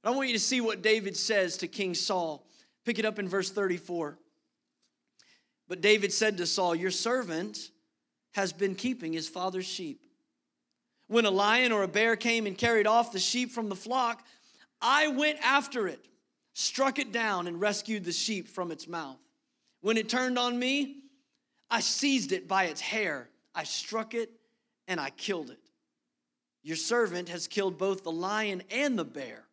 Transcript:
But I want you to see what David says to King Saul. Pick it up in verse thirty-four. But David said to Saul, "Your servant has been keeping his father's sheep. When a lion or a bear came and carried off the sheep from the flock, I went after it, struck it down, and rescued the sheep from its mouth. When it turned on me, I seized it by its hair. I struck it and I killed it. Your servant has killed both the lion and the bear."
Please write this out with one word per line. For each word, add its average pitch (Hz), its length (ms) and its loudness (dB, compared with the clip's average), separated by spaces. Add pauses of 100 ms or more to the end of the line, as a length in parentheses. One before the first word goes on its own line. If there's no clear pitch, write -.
But 220 80 2
I 254 40 2
want 269 120 0
you 240 80 0
to 208 40 2
see 254 220 2
what 208 220 -2
David 214 340 2
says 190 400 2
to 175 100 -6
King 185 280 -4
Saul. 170 520 -2 (380)
Pick 220 140 -2
it 214 60 0
up 214 120 0
in 196 100 -4
verse 185 220 0
thirty-four. 175 680 -4 (1500)
But 175 140 -8
David 202 320 4
said 214 240 2
to 175 80 -2
Saul, 175 300 2
"Your 180 160 -2
servant 208 800 -4 (640)
has 190 200 0
been 190 220 -2
keeping 185 360 -4
his 160 160 -4
father's 185 380 -4
sheep. 165 400 -10 (1000)
When 226 180 4
a 196 60 4
lion 220 400 6
or 214 100 4
a 190 60 2
bear 220 280 4
came 226 300 0
and 190 100 -4
carried 226 300 4
off 233 260 4
the 190 80 -4
sheep 247 300 0
from 226 180 -4
the 202 80 -4
flock, 233 480 -2 (560)
I 285 280 4
went 302 340 0
after 254 460 2
it, 143 180 -8 (480)
struck 262 460 0
it 247 120 -4
down, 202 360 0
and 170 120 -6
rescued 208 440 0
the 175 80 -4
sheep 196 360 -2
from 175 240 -6
its 160 160 -10
mouth. 156 300 -10 (640)
When 220 160 2
it 220 120 -2
turned 254 280 0
on 247 220 0
me, 269 380 0 (760)
I 226 80 2
seized 262 520 2
it 185 160 -4
by 190 180 2
its 156 160 -6
hair. 170 500 -4 (240)
I 160 80 -6
struck 220 500 -6
it 226 160 -4 (580)
and 180 120 -2
I 139 100 -4
killed 160 400 -6
it. 139 100 -20 (1000)
Your 160 140 -6
servant 180 540 0
has 175 180 -6
killed 190 300 -2
both 190 260 0
the 165 80 -6
lion 190 580 -2
and 254 300 0
the 160 60 -2
bear." 117 460 -12